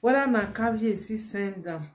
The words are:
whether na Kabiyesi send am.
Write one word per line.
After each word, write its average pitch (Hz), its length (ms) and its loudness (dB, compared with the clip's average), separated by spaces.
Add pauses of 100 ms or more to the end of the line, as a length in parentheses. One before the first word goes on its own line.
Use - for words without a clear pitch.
whether 269 260 4
na 220 200 4
Kabiyesi 220 680 0
send 196 520 -6
am. 160 260 -8